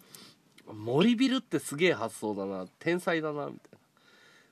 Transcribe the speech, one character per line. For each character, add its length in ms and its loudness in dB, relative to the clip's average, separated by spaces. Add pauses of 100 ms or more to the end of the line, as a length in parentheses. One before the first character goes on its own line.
(640)
「森 500 2
ビ 140 4
ル 80 0
っ 40 -4
て 180 -2
す 160 -8
げ 140 4
え 40 6
発 240 -4
想 160 -2
だ 140 -4
な、 200 -6 (120)
天 200 0
才 220 0
だ 120 -4
な」 200 -6
み 60 -18
た 80 -20
い 60 -20
な。 40 -20 (760)